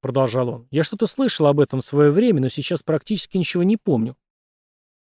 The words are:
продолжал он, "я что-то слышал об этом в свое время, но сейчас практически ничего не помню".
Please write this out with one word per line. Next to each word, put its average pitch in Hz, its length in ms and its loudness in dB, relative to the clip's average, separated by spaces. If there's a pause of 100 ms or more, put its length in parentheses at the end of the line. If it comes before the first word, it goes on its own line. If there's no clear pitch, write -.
продолжал 123 480 0
он, 117 220 -10
"я 147 120 0
что-то 208 240 -2
слышал 226 400 0
об 143 140 4
этом 135 200 0
в - 40 -8
свое 147 280 4
время, 196 280 2
но 131 80 0
сейчас 151 340 -6
практически - 540 -4
ничего 175 260 -2
не 202 140 2
помню". 123 400 -2 (920)